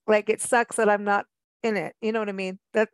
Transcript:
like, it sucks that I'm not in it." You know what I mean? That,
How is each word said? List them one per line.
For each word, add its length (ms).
like, 240
it 120
sucks 340
that 140
I'm 140
not 220
in 120
it." 260
You 100
know 80
what 100
I 40
mean? 260
That, 200